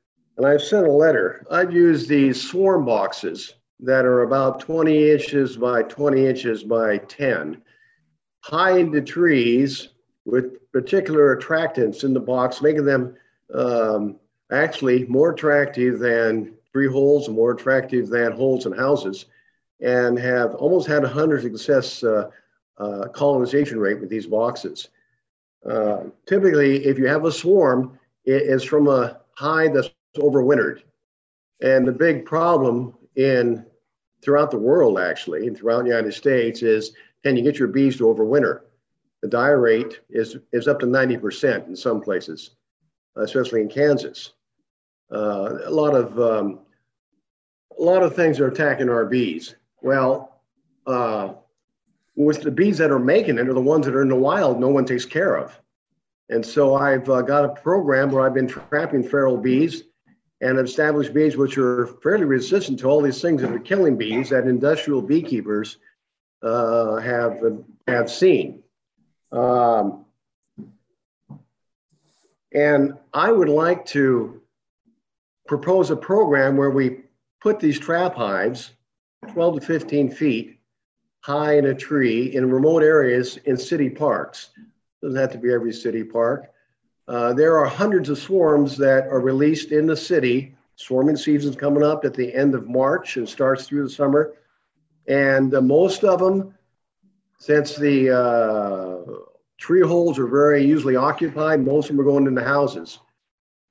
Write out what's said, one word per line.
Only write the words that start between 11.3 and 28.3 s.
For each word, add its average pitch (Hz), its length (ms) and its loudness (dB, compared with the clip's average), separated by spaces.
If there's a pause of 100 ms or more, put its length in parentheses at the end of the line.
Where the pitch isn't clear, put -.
attractants 160 680 -2
in 135 100 0
the 127 60 0
box, 127 420 -4
making 147 240 2
them, 127 300 -2 (380)
um, 110 640 -2 (360)
actually 127 540 0
more 139 260 2
attractive 135 680 0
than 113 540 -2 (180)
tree 135 160 0
holes, 139 420 2
more 113 220 0
attractive 127 560 -2
than 117 240 0
holes 127 340 -2
in 98 80 -6
houses, 147 520 -2 (560)
and 123 360 0
have 123 380 -2
almost 160 320 0
had 147 160 0
a 135 40 -2
hundred 147 340 -2
success, 120 600 -4
uh, 107 260 -2 (480)
uh, 101 320 -8
colonization 139 680 -2
rate 101 200 -2
with 95 100 -12
these 101 180 -8
boxes. 107 600 -6 (800)
Uh, 107 340 -2 (220)
typically, 147 600 2
if 135 120 2
you 131 100 2
have 151 180 0
a 160 60 0
swarm, 147 640 2 (280)
it 135 180 2